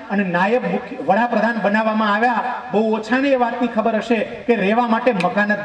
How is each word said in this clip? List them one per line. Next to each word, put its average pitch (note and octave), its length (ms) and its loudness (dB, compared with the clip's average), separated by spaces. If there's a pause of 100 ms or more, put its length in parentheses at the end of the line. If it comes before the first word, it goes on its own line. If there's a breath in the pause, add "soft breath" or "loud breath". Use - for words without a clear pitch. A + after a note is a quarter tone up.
(100)
અને G3+ 140 0
નાયબ F#3+ 420 0
મુખ્ય F#3+ 300 -6 (100)
વડાપ્રધાન A3 560 2
બનાવવામાં G#3+ 520 2
આવ્યા, A3 400 0 (180)
બહુ A3 240 2
ઓછાને C4 320 -2
એ C4+ 80 4
વાતની A#3+ 320 0
ખબર A3 280 0
હશે G#3+ 220 0
કે - 380 -2
રહેવા G#3+ 300 2
માટે A3+ 260 2
મકાન G3+ 420 0
જ G3+ 100 -2